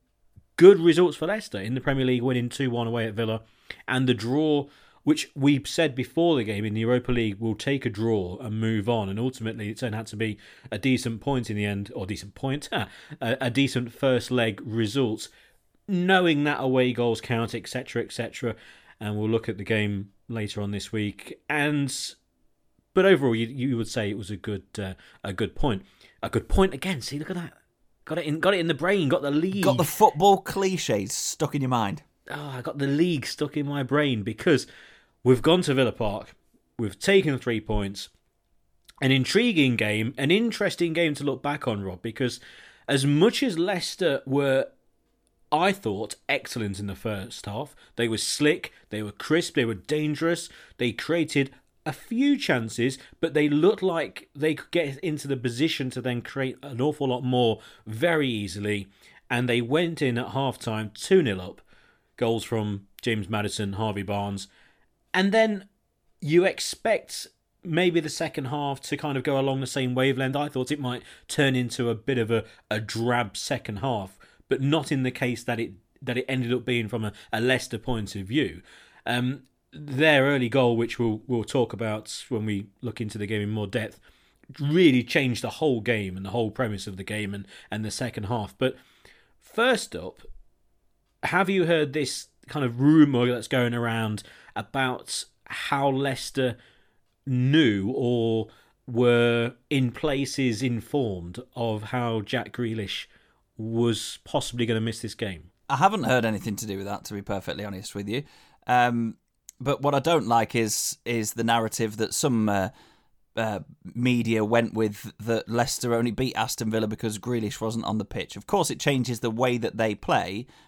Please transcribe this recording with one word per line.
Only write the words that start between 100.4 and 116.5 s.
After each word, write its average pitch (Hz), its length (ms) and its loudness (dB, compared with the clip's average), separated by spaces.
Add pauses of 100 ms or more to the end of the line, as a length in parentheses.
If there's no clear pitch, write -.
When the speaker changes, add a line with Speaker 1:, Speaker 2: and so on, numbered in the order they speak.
Speaker 1:
informed 110 800 -4 (140)
of 113 280 -4
how 113 400 -2
Jack 110 320 -6
Grealish 110 500 -6 (540)
was 113 640 -2
possibly 123 400 -4
gonna 110 160 0
miss 113 220 -4
this 107 120 -8
game? 90 360 -10 (180)
Speaker 2:
I 139 80 -2
haven't 190 280 4
heard 120 200 4
anything 104 320 -2
to 110 100 -8
do 98 120 -4
with 98 80 -8
that, 101 180 -8
to 107 100 -12
be 101 60 -8
perfectly 98 460 -6
honest 98 280 -12
with 101 140 -8
you. 123 140 -4 (440)
Um, 120 500 2 (440)
but 135 220 -2
what 139 100 2
I 139 60 4
don't 139 300 2
like 117 260 4
is, - 500 0
is 117 280 -2
the 117 100 -4
narrative 113 540 0
that 110 180 -2
some, 113 340 2
uh, 101 200 2 (640)
uh, 110 240 -2 (340)
media 113 520 2
went 117 280 2
with 107 460 -2
that 113 300 -2
Leicester 120 460 0
only 117 180 0
beat 127 240 -4
Aston 110 340 -2